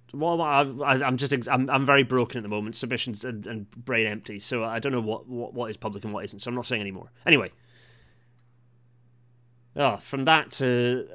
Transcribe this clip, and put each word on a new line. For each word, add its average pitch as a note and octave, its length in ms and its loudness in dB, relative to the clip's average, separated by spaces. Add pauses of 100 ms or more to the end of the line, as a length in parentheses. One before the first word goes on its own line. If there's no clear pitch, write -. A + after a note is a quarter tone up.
(120)
What D#3 220 0
am C#3+ 480 2
I, C#3 40 -2
I, C3+ 180 2
I'm B2+ 140 0
just C3 140 -2
ex-, B2 160 0
I'm, C3 220 2
I'm C3+ 160 2
very C#3 180 8
broken B2 340 0
at A2+ 60 -4
the G#2 60 -8
moment. G#2+ 260 -4
Submissions A#2 480 -6
and, A2+ 240 -8
and A2 240 -10
brain A#2+ 360 -2
empty. G#2+ 320 -8
So A#2 240 -4
I A2+ 160 -4
don't C3+ 120 -2
know B2 100 0
what, A2 260 -4
what, A#2+ 260 -8
what A#2 160 -4
is G#2+ 80 -8
public G2+ 260 -8
and G#2+ 100 -6
what G2+ 120 -6
isn't. G2+ 160 -14
So - 80 -8
I'm A#2+ 60 -4
not B2 100 -4
saying A#2 160 -2
anymore. F#2+ 300 -8 (140)
Anyway. C#3 260 6 (2250)
Oh, C3+ 220 2
from C3+ 280 -6
that D#3 280 4
to B2 640 2